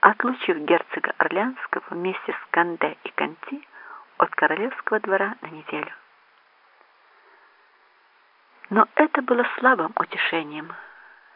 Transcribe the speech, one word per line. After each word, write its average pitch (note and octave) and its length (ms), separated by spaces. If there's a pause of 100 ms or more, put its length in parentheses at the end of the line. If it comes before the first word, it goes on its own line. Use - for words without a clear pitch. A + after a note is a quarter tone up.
отлучив G#3+ 560
герцога - 600
Орлеанского F#3 720
вместе F3+ 440
с - 180
Канде E3+ 520
и - 60
Конти E3 580 (520)
от - 160
королевского G3+ 640
двора G3+ 420
на - 60
неделю. D3+ 440 (2750)
Но G#3+ 260
это D4+ 260
было B3 240 (120)
слабым A3+ 380
утешением. D#3 760 (640)